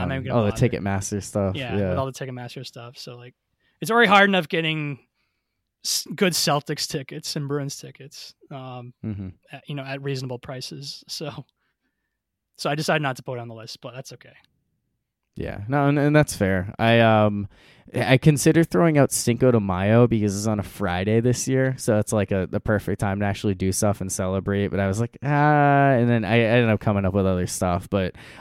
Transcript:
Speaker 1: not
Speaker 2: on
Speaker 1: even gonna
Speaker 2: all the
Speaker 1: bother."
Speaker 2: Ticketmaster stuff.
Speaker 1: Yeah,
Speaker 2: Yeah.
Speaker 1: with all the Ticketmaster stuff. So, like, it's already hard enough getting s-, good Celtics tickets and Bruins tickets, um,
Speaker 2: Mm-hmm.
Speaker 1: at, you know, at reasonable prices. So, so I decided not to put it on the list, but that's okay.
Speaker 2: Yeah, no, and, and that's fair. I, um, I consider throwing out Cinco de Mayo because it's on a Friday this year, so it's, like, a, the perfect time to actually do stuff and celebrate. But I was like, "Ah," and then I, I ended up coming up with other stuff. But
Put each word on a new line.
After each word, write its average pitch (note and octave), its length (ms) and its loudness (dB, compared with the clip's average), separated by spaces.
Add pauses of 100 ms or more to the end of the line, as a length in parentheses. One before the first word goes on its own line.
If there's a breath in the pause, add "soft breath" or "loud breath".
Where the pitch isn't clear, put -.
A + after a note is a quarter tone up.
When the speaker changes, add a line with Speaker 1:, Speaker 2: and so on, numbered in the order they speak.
Speaker 1:
not C3+ 60 -4
Speaker 2:
on C3+ 60 -6
Speaker 1:
even B2 80 -10
gonna A#2+ 100 0
Speaker 2:
all A2 60 2
the G2+ 60 0
Speaker 1:
bother." A#2+ 180 0
Speaker 2:
Ticketmaster G2 520 -4
stuff. G2 340 -4
Speaker 1:
Yeah, B2 220 -6
Speaker 2:
Yeah. G2 120 -2
Speaker 1:
with F2+ 100 -2
all C3+ 60 -2
the C3+ 80 -6
Ticketmaster B2 520 -12
stuff. A#2+ 320 -18
So, B2 200 -16
like, A#2+ 180 -20 (460)
it's D#3+ 100 -6
already A#3 160 6
hard G3 220 8
enough F#3 180 2
getting D#3 520 -4 (840)
s-, - 320 -6
good F#3 180 0
Celtics D3 540 -2
tickets C#3+ 480 -10
and D3 120 -6
Bruins C#3 300 -6
tickets, - 560 -20 (180)
um, B2+ 420 -14 (120)
Speaker 2:
Mm-hmm. G2+ 240 -8 (220)
Speaker 1:
at, C3+ 160 -18
you D3 80 -10
know, C#3 80 -10
at C3+ 180 -10
reasonable C3 380 -8
prices. C3+ 680 -14
So, - 380 -12 (1120)
so E3 120 -4
I D3 60 0
decided D#3 260 0
not C3+ 160 -4
to - 60 -16
put B2+ 140 -10
it A#2+ 40 -10
on A#2 60 -12
the A#2 80 -16
list, A2 260 -18
but A#2+ 120 -16
that's C3 200 -16
okay. - 200 -20 (1040)
Speaker 2:
Yeah, G2+ 300 -8
no, C#3+ 220 2
and, D3 100 2
and D3 160 4
that's D3+ 180 4
fair. F#2+ 460 -2
I, A2+ 220 6
um, G#2+ 480 4 (440 soft breath)
I B2+ 240 4
consider D#3 460 4
throwing E3 340 2
out C3+ 140 4
Cinco B2 400 2
de A#2 80 4
Mayo G2+ 480 4
because G#2 300 0
it's G#2 100 -4
on G#2+ 120 0
a G2 40 -4
Friday F#2+ 560 -2
this A#2+ 260 0
year, C3 320 0
so G#2+ 220 2
it's, - 140 -2
like, G#2 180 0
a, F#2+ 180 0
the G#2 120 -6
perfect G2+ 400 -2
time G2+ 180 -2
to G#2 60 -2
actually G2+ 280 -2
do F#2+ 200 -2
stuff G2+ 260 0
and F#2+ 100 -8
celebrate. G2 600 -2
But F#2 100 -4
I G2 80 0
was G2 140 -2
like, - 200 -6
"Ah," C#3+ 680 4
and A#2+ 200 4
then A#2 140 2
I, G2+ 120 0
I A#2 40 4
ended A#2 300 4
up G#2+ 100 2
coming G2+ 240 0
up F#2 100 0
with G2 120 2
other F2+ 220 0
stuff. F2+ 420 -2
But F#2+ 260 -2 (260 loud breath)